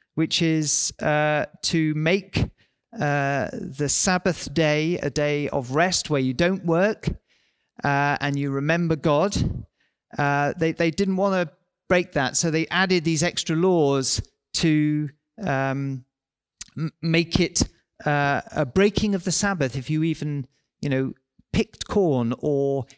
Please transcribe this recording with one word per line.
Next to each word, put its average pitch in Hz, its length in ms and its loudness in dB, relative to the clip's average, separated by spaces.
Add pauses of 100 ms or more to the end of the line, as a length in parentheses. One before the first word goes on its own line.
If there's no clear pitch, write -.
(160)
which - 260 0
is, 160 600 0
uh, 151 440 2 (180)
to 156 320 0
make, 170 540 0 (500)
uh, 139 520 0
the 135 380 -6
Sabbath 180 640 -2
day 156 460 2
a - 100 -4
day 147 400 0
of 131 260 -4
rest 175 340 2
where 143 120 2
you 131 120 0
don't 180 320 0
work, 185 440 2 (760)
uh, 143 380 0
and 139 180 -2
you 139 100 -2
remember 160 460 0
God, 160 400 2 (840)
uh, 143 400 0
they, 165 140 0
they 170 180 0
didn't 190 280 0
wanna 190 340 0 (380)
break 180 240 2
that. 135 240 -2
So 170 120 0
they 160 200 0
added 180 340 2
these 160 200 0
extra - 320 -2
laws 156 680 2 (340)
to, 151 540 2 (340)
um, 135 600 -4 (720)
m-, 156 140 -4 (100)
make 165 380 0
it, 175 240 0 (420)
uh, 143 360 0 (100)
a 143 140 -2
breaking 202 500 2
of 175 80 -6
the 185 80 -2
Sabbath 156 440 -2
if 135 140 -6
you 156 140 0
even, 147 440 -4 (340)
you 147 80 -2
know, 135 240 0 (400)
picked - 340 -2
corn 131 520 2
or 139 460 0 (120)